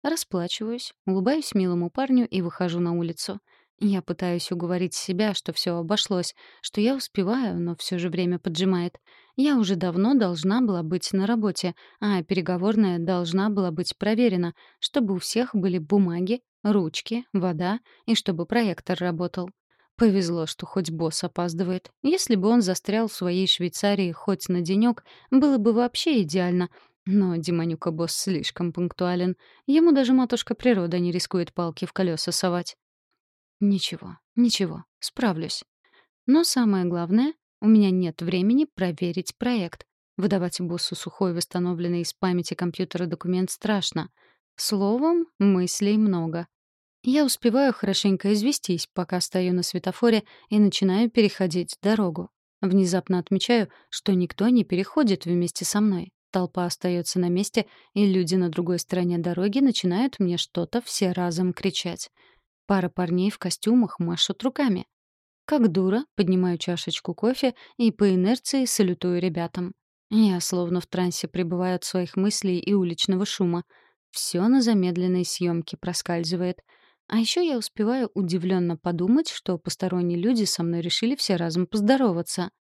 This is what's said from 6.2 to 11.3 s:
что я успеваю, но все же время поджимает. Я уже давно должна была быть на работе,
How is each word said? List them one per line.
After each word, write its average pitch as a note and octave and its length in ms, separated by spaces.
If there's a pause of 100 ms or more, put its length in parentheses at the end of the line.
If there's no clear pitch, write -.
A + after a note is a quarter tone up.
что - 180
я B3 160
успеваю, G#3 640
но E3+ 160
все - 220
же F3 100
время F3 300
поджимает. F3+ 600 (380)
Я C#4 220
уже G3 180
давно F#3 380
должна F#3+ 480
была F#3+ 200
быть D#3+ 300
на G3 140
работе, G#3 480 (260)